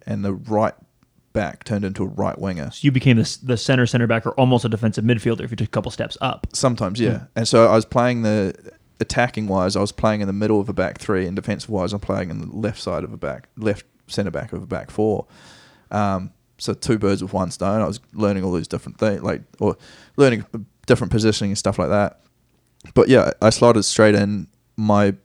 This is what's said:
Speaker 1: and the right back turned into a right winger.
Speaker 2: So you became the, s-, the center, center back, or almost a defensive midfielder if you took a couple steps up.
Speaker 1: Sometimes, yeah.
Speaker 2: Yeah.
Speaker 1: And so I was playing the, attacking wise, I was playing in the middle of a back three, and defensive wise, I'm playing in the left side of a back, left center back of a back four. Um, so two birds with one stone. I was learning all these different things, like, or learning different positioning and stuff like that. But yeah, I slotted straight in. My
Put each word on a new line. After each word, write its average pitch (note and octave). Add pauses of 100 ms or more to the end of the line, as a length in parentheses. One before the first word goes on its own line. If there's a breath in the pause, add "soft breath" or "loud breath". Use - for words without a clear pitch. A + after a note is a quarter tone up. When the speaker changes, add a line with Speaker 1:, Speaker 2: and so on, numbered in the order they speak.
Speaker 1:
and G#2
the G2
right G#2+ (580)
back G2
turned G#2
into G2+
a G2
right F#2+
winger. F2+
Speaker 2:
So -
you C#3+
became B2+
the, A2+
s-, -
the B2+
center, B2+
center A#2
back, A2+
or B2
almost B2+
a A#2+
defensive A2
midfielder A#2
if A#2+
you A2
took -
a -
couple G2+
steps -
up. -
Speaker 1:
Sometimes, A2
yeah. A#2
Speaker 2:
Yeah. A2+ (120)
Speaker 1:
And A2+
so A#2
I G2
was A2
playing A#2+
the, G#2+ (460)
attacking A#2+
wise, F#2+
I F#2+
was G2+
playing G#2+
in G2+
the F#2+
middle G#2+
of G2+
a G#2+
back F2
three, F#2
and F#2
defensive G2
wise, F2+
I'm G2+
playing F#2+
in G2+
the -
left G#2+
side E2+
of -
a -
back, -
left G#2 (220)
center G2
back D2
of -
a -
back F#2+
four. G#2+ (640 soft breath)
Um, G2 (260)
so -
two A2+
birds G2+
with G2
one F#2
stone. G2
I G2+
was G#2 (120)
learning G2+
all F#2
these D#2+
different -
things, G2+
like, - (180)
or G#2 (400 loud breath)
learning B2 (420)
different A#2
positioning G#2+
and G2
stuff -
like D#2+
that. G2+ (720)
But -
yeah, B2 (100)
I A2
slotted A2+
straight G#2+
in. G2+ (280)
My G#2 (120)